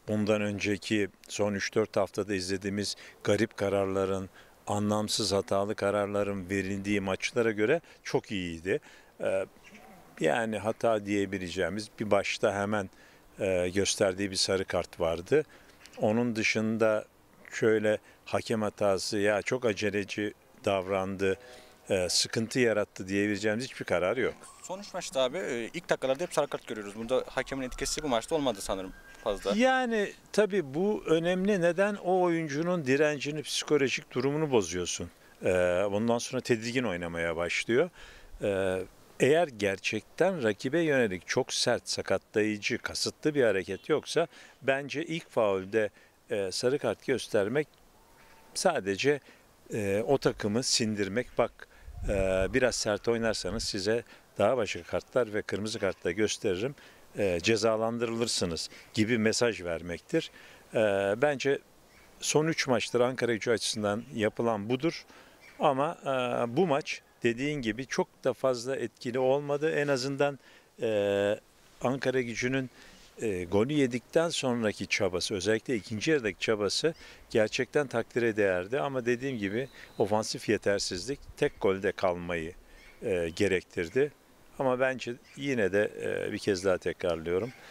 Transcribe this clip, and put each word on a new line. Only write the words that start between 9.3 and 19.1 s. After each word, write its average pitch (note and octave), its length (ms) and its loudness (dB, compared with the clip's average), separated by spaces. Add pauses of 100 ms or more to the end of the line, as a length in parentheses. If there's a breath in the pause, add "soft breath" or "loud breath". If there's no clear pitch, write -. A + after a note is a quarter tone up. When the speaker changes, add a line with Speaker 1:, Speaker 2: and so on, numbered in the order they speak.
Speaker 1:
yani A#2 380 0
hata A2 480 0
diyebileceğimiz F#2+ 840 -2 (100)
bir G#2+ 100 -2
başta G2+ 440 2
hemen, G2+ 360 -2 (500 loud breath)
e, F#2 280 0
gösterdiği F#2+ 640 0
bir F#2+ 60 -6
sarı F#2+ 280 0
kart - 360 -2
vardı. F2 440 0 (540 loud breath)
Onun A#2 380 0
dışında A2 680 0 (480)
şöyle G#2+ 460 4 (260 loud breath)
hakem G#2+ 380 -2
hatası, G2+ 560 0